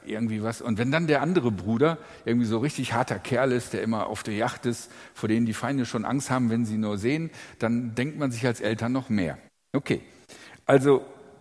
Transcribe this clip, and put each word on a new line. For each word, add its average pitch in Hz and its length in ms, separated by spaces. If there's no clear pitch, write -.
irgendwie 110 380
was? 113 180
Und 113 180
wenn 123 120
dann 165 160
der 143 160
andere 147 300
Bruder 113 440
irgendwie 117 240
so 110 100
richtig 135 340
harter 117 280
Kerl 127 320
ist, 123 200
der 98 100
immer 110 260
auf 110 160
der 110 100
Yacht 117 320
ist, - 240
vor - 140
dem 117 180
die 110 80
Feinde 127 320
schon 113 180
Angst 135 240
haben, 127 220
wenn 117 160
sie 107 100
nur 107 220
sehen, 151 320
dann 117 340
denkt 147 240
man 139 140
sich 117 120
als 120 160
Eltern 113 300
noch 127 200
mehr. 92 280
Okay, - 280
also 135 400